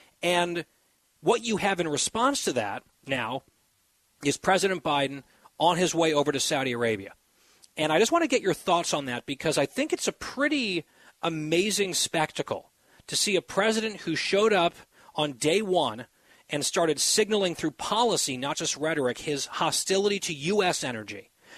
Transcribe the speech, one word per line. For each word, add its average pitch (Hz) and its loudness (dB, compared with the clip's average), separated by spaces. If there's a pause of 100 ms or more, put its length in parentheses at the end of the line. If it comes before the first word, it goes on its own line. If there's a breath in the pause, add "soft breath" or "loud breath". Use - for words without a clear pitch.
(220 soft breath)
And 175 0 (560)
what 220 0
you 226 -2
have 196 0
in 170 -2
response 233 0
to 175 0
that 107 -4 (240)
now 127 -4 (800)
is 143 0
President 185 0
Biden 139 -2 (360 soft breath)
on 170 4
his 170 2
way 160 2
over 147 2
to 135 0
Saudi 135 0
Arabia. 113 -2 (640 soft breath)
And - 0
I 170 4
just 220 4
want 339 4
to 311 0
get 247 2
your 180 0
thoughts 170 0
on 143 -2
that 120 -6
because 147 -2
I 143 2
think 294 -2
it's - -2
a - -4
pretty 254 -2 (380 soft breath)
amazing 175 0
spectacle - -2 (360 soft breath)
to 156 -4
see 202 0
a 165 2
president 220 0
who 160 -2
showed 208 2
up 175 4 (400 soft breath)
on 151 -2
day 151 2
one 147 0 (420 soft breath)
and 143 -4
started 160 2
signaling 202 2
through - -2
policy, 202 0
not 139 -4
just 156 -4
rhetoric, 143 0
his 143 -4
hostility 196 0
to - -6
U 170 0
S 180 0
energy 107 -8 (280 loud breath)